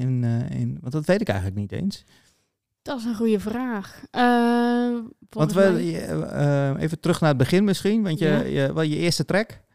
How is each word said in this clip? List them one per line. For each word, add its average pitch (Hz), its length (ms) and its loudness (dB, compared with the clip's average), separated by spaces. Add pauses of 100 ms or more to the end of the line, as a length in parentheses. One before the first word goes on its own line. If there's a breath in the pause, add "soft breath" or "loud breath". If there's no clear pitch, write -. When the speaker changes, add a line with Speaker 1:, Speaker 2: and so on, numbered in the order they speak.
Speaker 1:
in, 127 240 0
eh, 123 360 -2
in, 123 200 -4
want 123 120 -10
dat 151 140 -4
weet 190 140 2
ik 233 80 -4
eigenlijk 95 300 -2
niet 101 140 -6
eens. - 320 -6 (760 soft breath)
Speaker 2:
Dat 277 160 -6
is 220 60 -8
een 233 100 -2
goede 214 260 0
vraag. 220 680 -6
Eh, - 120 -2 (680)
Speaker 1:
Want 233 220 -6 (180)
Speaker 2:
volgens 156 240 0
Speaker 1:
we, 196 180 6
Speaker 2:
mij 170 120 0
Speaker 1:
je, 165 140 -4 (260)
eh, 139 580 0
even 160 180 -2
terug 175 200 0
naar 160 80 4
het 143 100 2
begin 175 260 4
misschien. 208 380 2
Want 160 160 -2
je, 156 100 2
Speaker 2:
Ja. 147 140 4
Speaker 1:
je, 139 300 0
wel, 160 100 0
je 151 140 0
eerste 160 280 0
track, 202 360 -2 (140)